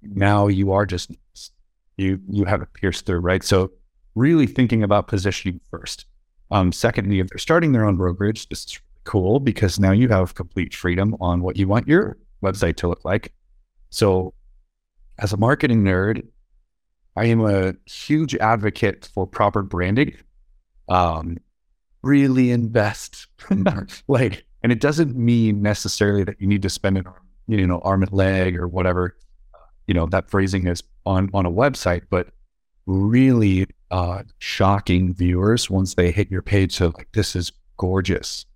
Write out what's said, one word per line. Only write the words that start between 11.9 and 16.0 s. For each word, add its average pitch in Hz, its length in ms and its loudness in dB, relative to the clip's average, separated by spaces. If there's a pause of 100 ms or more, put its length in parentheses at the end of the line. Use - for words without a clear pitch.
website 92 340 0
to 87 100 -4
look 85 160 -4
like. 104 300 -4 (560)
So 92 440 0 (840)
as 101 160 -4
a 104 40 -4
marketing 117 460 2
nerd, 98 400 0 (920)